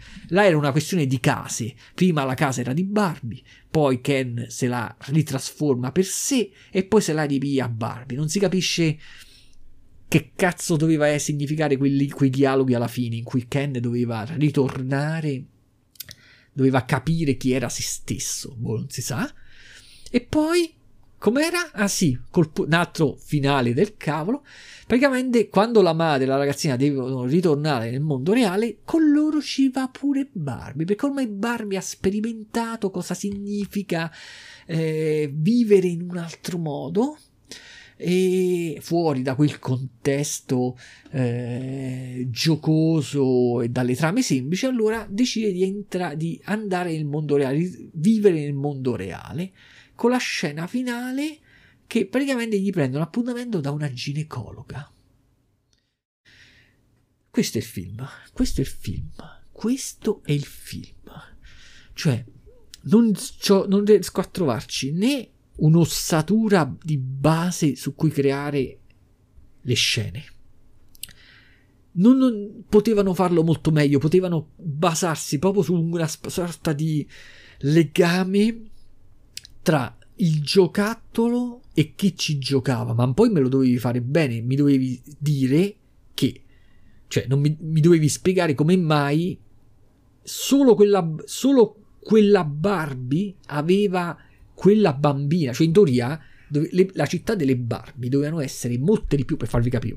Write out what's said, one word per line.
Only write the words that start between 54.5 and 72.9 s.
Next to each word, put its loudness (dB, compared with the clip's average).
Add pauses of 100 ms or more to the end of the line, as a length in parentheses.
Questo -2
è -2
il -10
film, -12 (300)
questo 0
è -2
il -6
film, -10 (380)
questo -6
è -4
il 0
film. -16 (840)
Cioè, -2 (580)
non 4
c'ho, 0
non 2
riesco 4
a -6
trovarci -4
né 0 (260)
un'ossatura 2
di -2
base 0
su -8
cui 0
creare -2 (800)
le -2
scene. -2 (1700)
Non, 6
non, -2
potevano 4